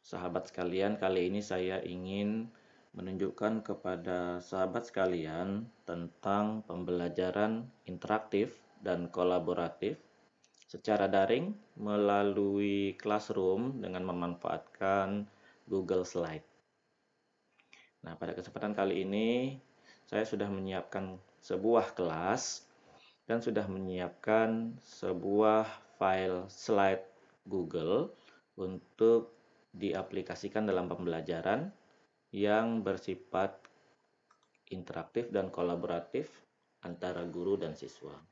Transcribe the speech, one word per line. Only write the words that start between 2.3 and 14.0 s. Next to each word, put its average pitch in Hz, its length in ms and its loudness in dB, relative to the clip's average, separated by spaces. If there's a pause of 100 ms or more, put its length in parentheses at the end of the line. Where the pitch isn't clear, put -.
menunjukkan 95 640 -2
kepada 90 800 -4
sahabat 90 480 -2
sekalian 92 800 -2 (160)
tentang 101 800 -2
pembelajaran 92 1040 -2 (160)
interaktif 104 720 -2 (240)
dan 87 320 -2
kolaboratif 90 880 0 (640)
secara 101 480 2
daring 117 400 4 (240)
melalui 101 1200 2
Classroom 104 880 0
dengan 92 240 -4